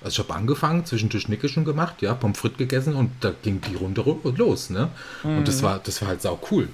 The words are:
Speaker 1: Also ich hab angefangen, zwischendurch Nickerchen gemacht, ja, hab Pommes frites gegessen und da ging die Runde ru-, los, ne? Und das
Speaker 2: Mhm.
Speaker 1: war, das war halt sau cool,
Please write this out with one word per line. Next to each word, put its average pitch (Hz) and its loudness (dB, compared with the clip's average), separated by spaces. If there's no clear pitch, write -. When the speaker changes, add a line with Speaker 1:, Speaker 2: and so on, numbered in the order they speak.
Speaker 1:
Also - -2
ich - -6
hab - -4
angefangen, 151 2
zwischendurch 110 0
Nickerchen 143 0
gemacht, 156 -2
ja, 98 2
hab 120 -2
Pommes 104 2
frites - -2
gegessen 131 0
und 131 2
da 101 2
ging 98 0
die 98 -6
Runde 95 -2
ru-, 135 0
los, 196 2
ne? 101 0
Und 151 2
das 135 2
Speaker 2:
Mhm. - -
Speaker 1:
war, 98 2
das - -6
war 98 -2
halt 90 -2
sau 87 -2
cool, 120 4